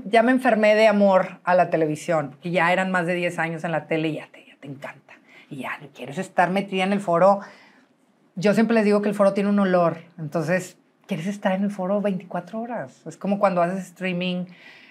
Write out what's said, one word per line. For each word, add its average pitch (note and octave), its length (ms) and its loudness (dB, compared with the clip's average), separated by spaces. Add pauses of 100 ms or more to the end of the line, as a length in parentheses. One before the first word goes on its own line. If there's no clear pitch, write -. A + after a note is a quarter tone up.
ya A3+ 180 4
me B3 80 4
enfermé G#3+ 440 4
de A3 120 6
amor G3 560 4
a F3+ 120 2
la F3 140 4
televisión, D#3 720 -2
que F3 100 -6
ya E3+ 200 2
eran F#3+ 180 0
más F3+ 160 0
de F3+ 100 -2
diez F3 220 -4
años E3 260 -6
en E3+ 80 -4
la D3+ 160 -4
tele D#3+ 220 -2
y D3+ 60 -4
ya - 160 -14
te, - 140 -20
ya - 140 -20
te - 80 -18
encanta. - 460 -18 (360)
Y D3 80 -14
ya - 220 -12 (140)
quieres C3+ 260 -12
estar F3+ 320 0
metida F#3+ 320 -2
en G3 100 0
el G3 80 -2
foro. F#3+ 400 4 (920)
Yo F#3+ 180 2
siempre A3+ 220 2
les G#3+ 100 2
digo G#3 160 2
que G#3 80 -2
el G3+ 60 -4
foro G3 180 2
tiene G3+ 160 0
un G3+ 100 2
olor, F3+ 380 2 (200)
entonces E3+ 600 -4 (280)
quieres E3+ 220 -6
estar G3+ 240 -4
en G3 120 -2
el G3+ 80 -2
foro G3 300 -4
veinticuatro F#3+ 600 -6
horas. A3+ 440 -12
Es D#3 120 -16
como G3+ 220 -4
cuando F#3 220 2
haces F#3 260 -4
streaming F3+ 580 -6 (460)